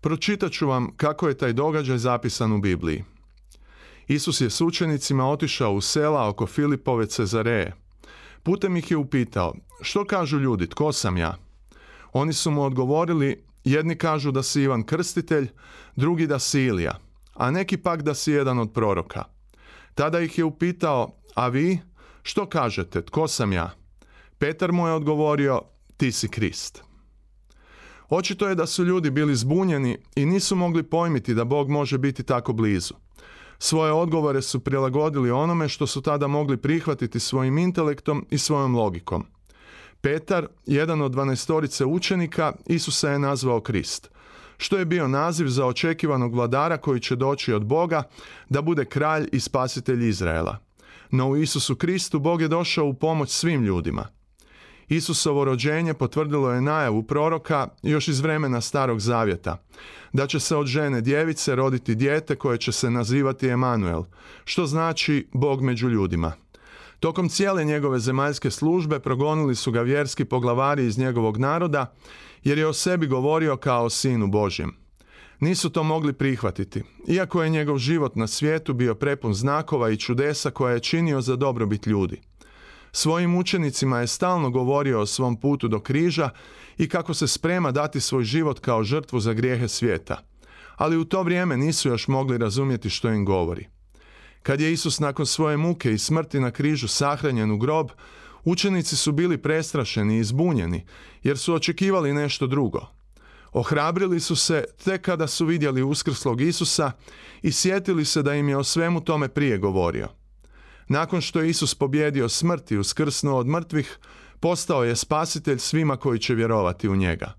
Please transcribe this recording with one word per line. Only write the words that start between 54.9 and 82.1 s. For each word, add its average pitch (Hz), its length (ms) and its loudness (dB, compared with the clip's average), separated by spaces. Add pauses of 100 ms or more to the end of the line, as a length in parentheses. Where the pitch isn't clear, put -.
rođenje 147 480 0
potvrdilo 143 580 0
je 123 100 0
najavu 135 420 2
proroka 147 640 0 (160)
još 151 240 0
iz 139 120 0
vremena 147 420 0
Starog 127 380 0
Zavjeta, 104 580 0 (560)
da 135 140 2
će 147 120 -2
se 160 160 0
od 147 120 0
žene 135 340 0
djevice 147 540 0
roditi 127 400 0
dijete 143 400 0
koje 120 220 0
će 120 140 -2
se 120 200 0
nazivati 127 560 0
Emanuel, 113 560 0 (400)
što - 220 0
znači 156 680 0
Bog 135 280 0
među 123 280 0
ljudima. 87 440 0 (640)
Tokom 170 300 0
cijele 196 360 0
njegove 143 340 0
zemaljske 135 520 0
službe 156 480 0
progonili 139 560 0
su 120 160 -4
ga 117 100 0
vjerski 135 440 0
poglavari 127 600 0
iz 110 120 0
njegovog 117 400 0
naroda, 143 560 -2 (500)
jer 143 140 2
je 156 100 2
o 156 60 0
sebi 175 340 0
govorio 139 500 2
kao 120 280 0
o 113 40 -2
Sinu 117 380 0
Božjem. 98 440 0 (680)
Nisu 170 300 0
to 165 140 0
mogli 156 300 0
prihvatiti, 117 720 -2 (240)
iako 175 360 2
je 160 60 2
njegov 151 280 2
život 139 380 0
na 110 120 0
svijetu 156 460 0
bio 120 220 2
prepun 131 380 -2
znakova 135 560 0
i 107 80 0
čudesa 139 540 -2
koja 123 220 0
je 120 60 0
činio 160 420 0
za 123 140 0
dobrobit 120 520 0
ljudi. 98 340 0 (720)